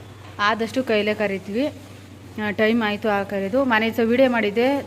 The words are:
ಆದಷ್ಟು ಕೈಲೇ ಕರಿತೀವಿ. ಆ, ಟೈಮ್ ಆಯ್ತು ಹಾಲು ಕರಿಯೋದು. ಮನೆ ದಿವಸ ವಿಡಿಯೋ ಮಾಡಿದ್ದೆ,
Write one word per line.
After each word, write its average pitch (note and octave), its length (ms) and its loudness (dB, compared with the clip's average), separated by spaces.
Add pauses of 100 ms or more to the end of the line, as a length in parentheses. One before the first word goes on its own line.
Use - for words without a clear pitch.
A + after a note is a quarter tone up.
(400)
ಆದಷ್ಟು A3 440 0
ಕೈಲೇ G#3+ 300 2
ಕರಿತೀವಿ. G#3 540 -2
ಆ, - 840 -10
ಟೈಮ್ A3+ 320 2
ಆಯ್ತು G#3 260 -2
ಹಾಲು G3 200 0
ಕರಿಯೋದು. G3+ 340 0
ಮನೆ A3+ 220 4
ದಿವಸ A3+ 180 0
ವಿಡಿಯೋ B3 280 4
ಮಾಡಿದ್ದೆ, A#3 560 0